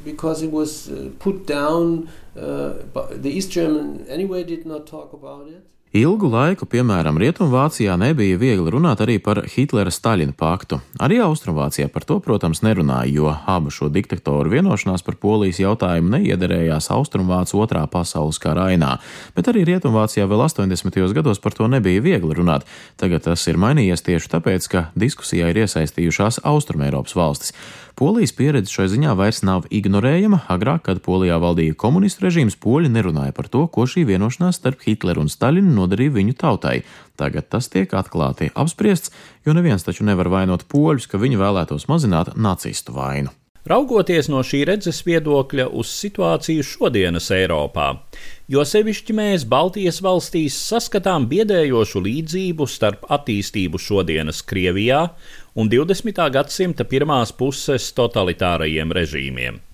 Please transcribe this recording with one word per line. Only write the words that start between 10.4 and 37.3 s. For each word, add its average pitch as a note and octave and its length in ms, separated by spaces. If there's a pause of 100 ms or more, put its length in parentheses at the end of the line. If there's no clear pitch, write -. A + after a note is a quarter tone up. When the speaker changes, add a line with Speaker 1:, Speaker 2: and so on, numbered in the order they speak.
Speaker 2:
Arī G3 240
Austrumvācijā D#2 680
par - 100
to, - 160
protams, F#2+ 460
nerunāja, C#2 500
jo D2+ 160
abu D#2 400
šo - 160
diktatoru D2+ 640
vienošanās A2 560
par - 140
Polijas G2+ 400
jautājumu F#2 560
neiederējās F2+ 760
Austrumvācu F#2+ 720
Otrā D#2+ 240
pasaules D#2 560
kara D#2+ 300
ainā. C#2+ 240 (400)
Bet F3+ 160
arī G#3 180
Rietumvācijā A2 560
vēl G#2 220
astoņdesmitajos F#2+ 680
gados C#3+ 240
par - 160
to A2+ 160
nebija G#2 320
viegli F2+ 380
runāt. E2 260 (320)
Tagad E2+ 300
tas E2 180
ir D#2+ 80
mainījies G2+ 480
tieši - 320
tāpēc, F2+ 320
ka F2 180 (140)
diskusijā E2+ 540
ir A2 100
iesaistījušās E2+ 800
Austrumeiropas D2+ 720
valstis. D#2+ 400 (400)
Polijas F3+ 400
pieredze B2 380
šai F#2+ 180
ziņā C3+ 240
vairs G2+ 220 (100)
nav F#2 240
ignorējama. B2+ 680 (100)
Agrāk, A#2+ 380
kad F2+ 140
Polijā F#2 360
valdīja E2+ 400
komunistu F#3 460
režīms, E3 340
poļi C#3 320
nerunāja D#2+ 460
par - 100
to, C3 140 (100)
ko A#2+ 160
šī E3+ 220
vienošanās A#2 500
starp - 240
Hitleru G2+ 400
un D3+ 80
Staļinu E3+ 460
nodarīja G2+ 400
viņu G#2 260
tautai. E2 380 (340)
Tagad D2 400